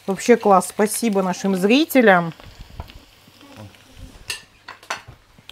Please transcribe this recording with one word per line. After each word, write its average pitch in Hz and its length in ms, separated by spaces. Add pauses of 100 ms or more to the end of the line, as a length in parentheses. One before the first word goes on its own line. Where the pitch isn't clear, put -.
вообще 202 300
класс, 196 340
спасибо 208 520
нашим 185 320
зрителям, 202 760 (3250)